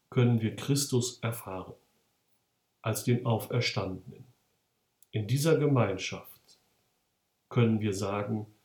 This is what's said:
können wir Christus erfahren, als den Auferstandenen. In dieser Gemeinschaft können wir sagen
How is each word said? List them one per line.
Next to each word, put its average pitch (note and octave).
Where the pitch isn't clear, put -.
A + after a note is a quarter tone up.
können A#2+
wir A2
Christus -
erfahren, G2
als A2
den A#2+
Auferstandenen. G#2
In G#2+
dieser C#3+
Gemeinschaft A2+
können A2+
wir G#2+
sagen G#2